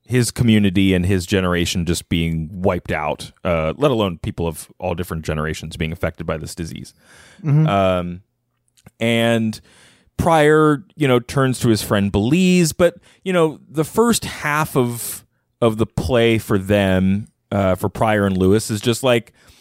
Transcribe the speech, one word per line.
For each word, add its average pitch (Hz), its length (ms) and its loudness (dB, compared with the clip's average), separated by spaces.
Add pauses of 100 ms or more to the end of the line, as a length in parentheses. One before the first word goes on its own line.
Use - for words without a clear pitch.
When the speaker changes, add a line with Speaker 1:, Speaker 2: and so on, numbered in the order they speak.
Speaker 1:
his 123 260 -2
community 98 640 2
and 90 120 2
his 92 200 0
generation 90 580 0
just 82 240 -4
being 82 440 -2
wiped 90 400 -4
out, 78 400 -6 (120)
uh, 80 340 -2
let 143 120 0
alone 101 280 -2
people 92 280 -6
of - 320 -10
all 92 160 -6
different 82 300 -8
generations 78 520 -6
being 80 140 -6
affected 82 360 -8
by 80 100 -6
this 78 180 -12
disease. - 380 -12 (500)
Speaker 2:
Mm-hmm. 151 240 2
Speaker 1:
Um, 92 560 0 (800)
and 113 600 0 (580)
Pryor, 156 680 4 (120)
you 143 120 0
know, 123 100 4
turns 131 420 -2
to 123 80 2
his 110 140 2
friend 101 300 0
Belize, 165 600 2
but, 175 240 2 (280)
you 190 80 -4
know, 160 260 0 (100)
the 147 160 -2
first 226 400 0
half 151 520 -4
of, 120 480 -4 (360)
of 110 180 2
the 110 80 0
play 117 520 2
for 104 200 -2
them, 95 680 2 (220)
uh, 98 240 0
for 101 140 -4
Pryor 107 380 0
and 95 100 0
Lewis 95 340 2
is 104 100 -4
just, 117 220 -2
like, 123 300 2 (280)